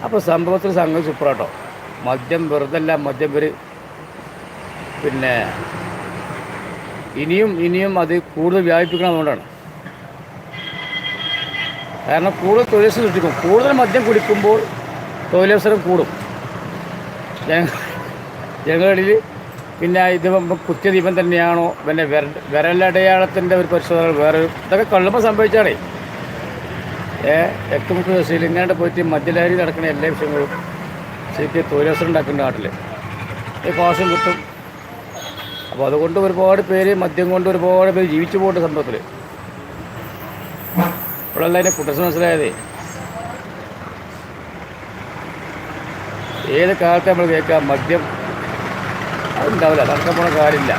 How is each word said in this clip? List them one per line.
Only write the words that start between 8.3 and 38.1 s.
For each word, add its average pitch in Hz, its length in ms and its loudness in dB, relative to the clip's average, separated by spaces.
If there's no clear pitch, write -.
കൂടുതൽ 180 340 2
വ്യാപിപ്പിക്കണം. 170 440 4
അതുകൊണ്ടാണ്. 151 320 0
കാരണം 170 240 2
കൂടുതൽ 214 300 4
തൊഴിലവസരം 214 340 6
സൃഷ്ടിക്കും. 170 260 2
കൂടുതൽ 233 380 6
മദ്യം 233 260 4
കുടിക്കുമ്പോൾ 214 520 4
തൊഴിലവസരം 202 540 6
കൂടും 175 220 4
ജന-, 165 260 2
ജനങ്ങളിൽ. 185 420 4
പിന്നെ 180 220 4
ഇത് 175 120 2
കുത്തിയ 175 260 0
ദീപം 185 260 4
തന്നെയാണോ, 170 460 4
പിന്നെ 156 280 2
വിര-, 147 280 0
വിരലടയാളത്തിൻ്റെ 185 1040 4
ഒരു 175 140 0
പരിശോധന 165 480 2
വേറെ, 156 180 6
ഇതൊക്കെ 196 280 2
കള്ളുമ്പോൾ 202 340 4
സംഭവിച്ചാണേ. 214 460 4
ഏ, - 20 4
രക്തമുക്ക് 180 460 0
കേസിൽ 165 320 2
ഇങ്ങോട്ട് 180 320 2
പോയിട്ട് 175 220 0
മദ്യലഹരി 170 480 2
നടക്കുന്ന 165 320 0
എല്ലാ 147 200 0
വിഷയങ്ങളും 147 380 -2
ശരിക്കും 151 340 -2
തൊഴിലവസരം 151 400 2
ഉണ്ടാക്കുന്ന 143 340 0
നാട്ടിൽ 107 220 -2
ഈ - 100 0
പാസം 175 340 4
കിട്ടും. 175 240 2
അപ്പോൾ 131 180 -2
അതുകൊണ്ട് 165 380 2
ഒരുപാട് 190 340 4
പേര്, 190 220 4
മദ്യം 175 300 0
കൊണ്ട് 185 200 2
ഒരുപാട് 185 440 6
പേര് 185 160 4